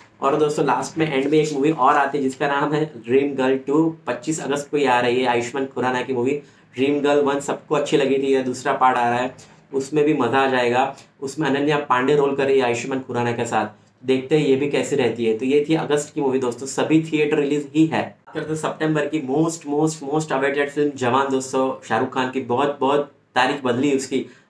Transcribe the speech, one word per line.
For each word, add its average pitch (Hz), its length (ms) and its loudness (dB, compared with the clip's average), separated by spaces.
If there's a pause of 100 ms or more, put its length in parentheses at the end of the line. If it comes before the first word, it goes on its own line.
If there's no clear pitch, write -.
(220)
और 139 140 2
दोस्तों, 151 300 2
last 135 320 -2
में, 156 160 0
end 139 180 0
में 156 80 6
एक 147 140 0
movie 139 180 2
और 147 240 4
आती 139 220 0
है, 135 60 0
जिसका 131 240 -2
नाम 143 260 -2
है 151 120 0
Dream 135 500 0
Girl 131 220 2
two। 156 380 0 (120)
पच्चीस 156 360 -4
अगस्त 139 280 -4
को 151 60 0
ये 143 100 2
आ 123 120 4
रही 123 220 2
है, 127 60 0
आयुष्मान 120 380 -2
खुराना 123 360 -2
की 127 120 -6
मूवी। 123 180 0 (440)
Dream 139 240 0
Girl 143 200 2
वन 139 200 0
सबको - 360 -4
अच्छी - 220 2
लगी 135 200 2
थी, 135 180 0
या 131 60 2
दूसरा 127 320 -4
part 127 240 2
आ 120 120 2
रहा 120 100 0
है, 131 160 -4 (380)
उसमें 147 320 0
भी 151 80 4
मज़ा 131 300 2
आ 135 40 2
जाएगा। 127 480 0 (260)
उसमें 139 260 -4
अनन्या 143 300 2
पांडे 127 380 2
रोल 139 200 2
कर 135 100 0
रही 135 140 4
है 123 60 4
आयुष्मान 127 340 -2
खुराना 120 320 -2
के 120 140 -4
साथ। 110 200 -2 (400)
देखते 131 320 0
हैं 143 100 2
ये 135 80 4
भी 143 140 0
कैसी 135 260 -2
रहती 117 300 0
है। 110 120 2
तो 131 80 -4
ये 143 240 4
थी 160 60 2
अगस्त 147 400 -2
की 151 60 -2
movie 131 180 0
दोस्तों, 127 280 -4
सभी 143 360 2
theater 151 340 0
release 143 380 -2
ही 160 100 6
है। 104 320 -4 (100)
बात - 80 -16
करते 156 140 -6
हैं 156 120 -4
September 151 440 -2
की 143 220 -4
most, 160 340 0
most, 147 480 -2
most 156 220 -2
awaited 139 460 -2
film 147 180 0
जवान 127 340 0
दोस्तों, 131 600 -2
शाहरुख 123 260 -2
खान 127 160 -2
की 131 100 -4
बहुत, 123 380 -2
बहुत 139 320 0 (240)
तारीख 135 280 0
बदली 131 320 0
उसकी। 131 300 -4 (240)